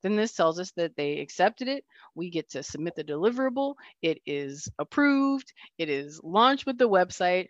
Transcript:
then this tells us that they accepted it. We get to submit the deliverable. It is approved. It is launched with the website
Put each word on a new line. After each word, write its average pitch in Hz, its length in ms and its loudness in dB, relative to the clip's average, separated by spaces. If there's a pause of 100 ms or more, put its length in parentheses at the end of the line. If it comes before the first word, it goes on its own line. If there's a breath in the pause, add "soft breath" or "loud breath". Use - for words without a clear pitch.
then 208 140 2
this 220 160 0
tells 165 260 2
us 185 120 -8
that 170 260 -4
they 147 220 -2
accepted 214 500 0
it. 277 160 -6 (300 soft breath)
We 170 140 -8
get 160 200 -6
to 139 120 -8
submit 156 340 -8
the 160 100 -8
deliverable. 247 720 -2 (260 loud breath)
It 160 240 -2
is 143 420 -6 (100)
approved. 277 760 0 (240 loud breath)
It 160 120 -4
is 147 320 -4
launched 233 440 4
with 262 120 -2
the 247 120 4
website 180 600 2